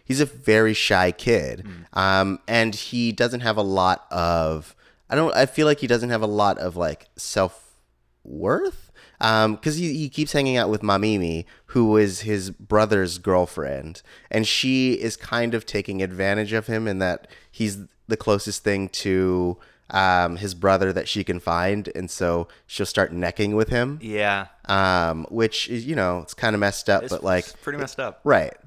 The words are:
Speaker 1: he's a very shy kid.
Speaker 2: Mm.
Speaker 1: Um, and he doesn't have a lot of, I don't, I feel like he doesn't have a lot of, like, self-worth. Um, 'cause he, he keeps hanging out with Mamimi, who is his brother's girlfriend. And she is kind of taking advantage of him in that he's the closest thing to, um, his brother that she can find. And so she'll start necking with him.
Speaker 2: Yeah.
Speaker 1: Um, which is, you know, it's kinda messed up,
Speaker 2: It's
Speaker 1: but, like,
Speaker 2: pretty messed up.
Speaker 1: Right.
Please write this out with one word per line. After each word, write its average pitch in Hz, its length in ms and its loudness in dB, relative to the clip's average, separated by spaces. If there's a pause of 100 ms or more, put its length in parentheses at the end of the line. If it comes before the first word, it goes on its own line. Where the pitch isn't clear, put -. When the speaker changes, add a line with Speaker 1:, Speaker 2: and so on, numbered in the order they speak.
Speaker 1:
he's 131 160 0
a 147 60 4
very 110 480 4
shy 92 380 2
kid. 80 520 0
Speaker 2:
Mm. 87 320 -14
Speaker 1:
Um, 95 420 2 (100)
and 113 260 2
he 117 380 -4
doesn't 120 300 -2
have 110 140 0
a 107 60 2
lot 95 480 2
of, 82 640 0 (340)
I - 60 -6
don't, 156 220 2
I 135 100 4
feel 156 220 0
like 147 100 4
he 127 80 -6
doesn't 120 240 2
have 110 120 0
a 107 40 0
lot 104 320 2
of, 87 180 -4
like, 82 320 -4 (1160)
self-worth. 120 640 -4 (320)
Um, 110 360 2
'cause 156 180 -4
he, 170 180 -4
he 151 140 -4
keeps 156 240 -4
hanging 135 240 2
out 107 140 2
with 107 100 0
Mamimi, 98 640 0 (220)
who 110 320 4
is 98 220 2
his 101 300 -4
brother's 101 680 0
girlfriend. 82 840 -2 (300)
And 110 160 0
she 131 480 2
is - 220 -4
kind 117 380 -4
of 110 120 -4
taking 98 360 -4
advantage 98 520 -2
of 110 120 -2
him 110 220 -4
in 95 120 -4
that 90 280 -2 (220)
he's 101 280 -4 (300)
the 110 80 -2
closest 101 480 -2
thing 98 240 0
to, 92 720 0 (320)
um, 90 460 2
his 95 180 -8
brother 95 380 2
that 87 140 -4
she 101 160 -4
can 90 160 -4
find. 92 560 -2
And 90 160 -8
so 85 380 -2 (180)
she'll 98 200 -6
start 85 260 0
necking 87 440 -2
with 110 120 2
him. 123 320 -2
Speaker 2:
Yeah. 104 460 -2 (200)
Speaker 1:
Um, 87 600 2
which 113 400 -2
is, 117 160 -6
you 156 120 -4
know, 90 240 0
it's - 120 -14
kinda 110 260 0
messed 101 300 0
up, 98 140 4
Speaker 2:
It's 127 100 -6
Speaker 1:
but, 87 100 -4
like, 92 380 -2
Speaker 2:
pretty 143 180 -8
messed 139 220 -8
up. 113 240 -8
Speaker 1:
Right. 104 300 4 (120)